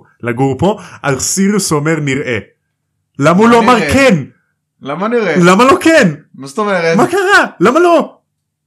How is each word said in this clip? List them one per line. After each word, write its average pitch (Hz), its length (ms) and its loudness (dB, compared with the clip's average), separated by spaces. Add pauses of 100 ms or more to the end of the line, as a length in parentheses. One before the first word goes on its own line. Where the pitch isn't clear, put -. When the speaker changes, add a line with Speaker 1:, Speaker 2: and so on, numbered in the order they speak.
(220)
Speaker 1:
לגור 127 360 -4
פה?" 202 200 -2 (240)
אז 139 200 -4
סיריוס 196 500 -2
אומר, 151 280 -2
"נראה." 131 380 -6 (800)
למה 160 200 2
הוא 220 80 4
Speaker 2:
מה 233 60 4
Speaker 1:
לא 233 60 6
אמר 233 180 2
Speaker 2:
נראה? 156 160 -2
Speaker 1:
כן? 233 320 2 (580)
Speaker 2:
למה 165 260 -6
נראה? 220 280 -2
Speaker 1:
למה 180 280 4
לא 277 160 4
כן? 277 340 2 (200)
Speaker 2:
מה 135 120 -16
זאת 135 120 -16
אומרת? 180 380 -2
Speaker 1:
מה 233 100 2
קרה? 359 400 0 (140)
למה 254 200 2
לא? 339 360 0 (500)